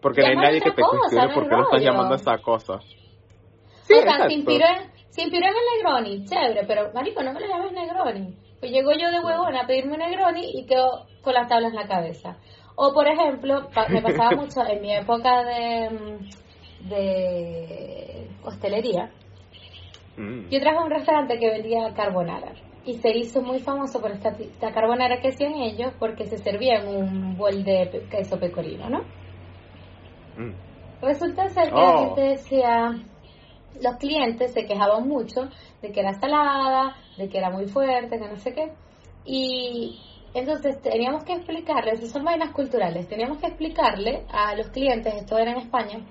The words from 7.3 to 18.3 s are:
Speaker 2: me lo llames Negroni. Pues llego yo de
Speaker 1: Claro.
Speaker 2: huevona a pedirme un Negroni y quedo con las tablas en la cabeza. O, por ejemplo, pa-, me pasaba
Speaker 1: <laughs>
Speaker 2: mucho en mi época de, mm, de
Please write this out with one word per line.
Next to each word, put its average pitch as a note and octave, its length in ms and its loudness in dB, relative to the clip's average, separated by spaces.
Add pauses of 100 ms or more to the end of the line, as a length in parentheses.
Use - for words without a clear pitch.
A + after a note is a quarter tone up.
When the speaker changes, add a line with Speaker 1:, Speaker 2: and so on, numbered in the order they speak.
Speaker 2:
me D#4+ 60 -10
lo G#4 80 -8
llames F#4 240 -4
Negroni. E4 640 -4 (240)
Pues B3+ 100 -8
llego C4+ 220 2
yo E4+ 180 2
de F4 100 0
Speaker 1:
Claro. E4+ 60 -4
Speaker 2:
huevona E4 360 0
a A#3+ 40 -4
pedirme C4 280 0
un D#4 40 -6
Negroni F4 460 0 (160)
y - 60 -14
quedo B3+ 400 2 (180)
con C4 100 0
las A#3+ 140 4
tablas A#3 240 2
en A3 40 -8
la G3+ 120 -8
cabeza. F3+ 480 -4 (400)
O, C#4 180 4
por D4 140 6
ejemplo, C#4 680 0
pa-, A3 140 2
me F#3+ 140 2
pasaba A3+ 280 4
Speaker 1:
<laughs> B3 60 4
Speaker 2:
mucho C#4+ 280 -2
en G#3 180 -2
mi G3+ 120 -2
época A#3 480 2
de, A#3 480 -2
mm, G#3 960 -14
de F3+ 1400 -6 (160)